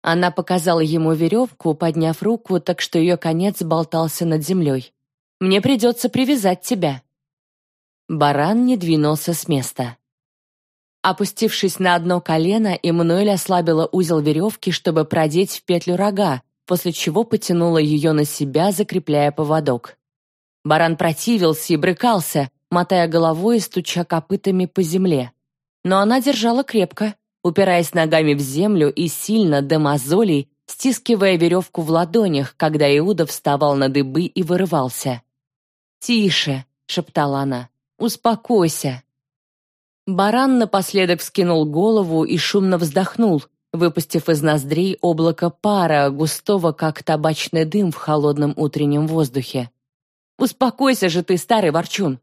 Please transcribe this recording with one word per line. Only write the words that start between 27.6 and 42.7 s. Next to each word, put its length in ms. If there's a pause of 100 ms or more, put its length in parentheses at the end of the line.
ногами 420
в 60
землю 500
и 180
сильно, 520
до 180
мозолей, 720 (180)
стискивая 680
веревку 460
в 80
ладонях, 680
когда 300 (120)
Иуда 280
вставал 500
на 140
дыбы 320
и 200
вырывался. 800 (840)
«Тише», — 640 (200)
шептала 520
она, — 320 (280)
«успокойся». 1040 (1040)
Баран 520
напоследок 600
вскинул 440
голову 600
и 120
шумно 400